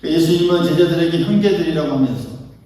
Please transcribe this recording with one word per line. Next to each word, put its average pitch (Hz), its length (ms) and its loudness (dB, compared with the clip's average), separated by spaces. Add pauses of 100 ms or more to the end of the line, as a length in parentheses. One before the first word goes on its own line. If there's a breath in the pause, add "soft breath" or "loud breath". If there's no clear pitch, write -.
예수님은 170 600 2
제자들에게 165 600 0
형제들이라고 165 680 0
하면서 131 360 -2 (360)